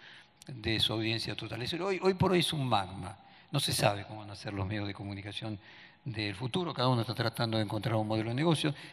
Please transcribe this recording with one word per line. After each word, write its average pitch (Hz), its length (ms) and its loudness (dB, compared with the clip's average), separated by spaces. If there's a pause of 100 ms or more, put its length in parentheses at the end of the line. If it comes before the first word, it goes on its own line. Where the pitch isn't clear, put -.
(460)
de 110 340 0
su - 140 2
audiencia 110 420 -2
total. 113 260 -8
Eso 165 220 -4
hoy, 196 180 0
hoy 190 120 4
por 185 180 4
hoy 180 80 6
es 147 120 2
un 139 140 0
magma. 98 500 0 (360)
No 143 80 2
se - 120 0
sabe 101 320 2
cómo 110 160 -12
van 104 100 -12
a 101 60 -10
ser 107 160 -8
los 98 140 -2
medios 101 200 -2
de 101 80 -6
comunicación 101 640 -8 (460)
del 104 300 -2
futuro. 131 380 -2
Cada 123 160 2
uno 120 140 4
está 107 120 -2
tratando 113 440 0
de 107 60 2
encontrar 110 320 0
un 107 120 2
modelo 110 220 0
de 120 40 -2
negocio. 151 400 2 (180)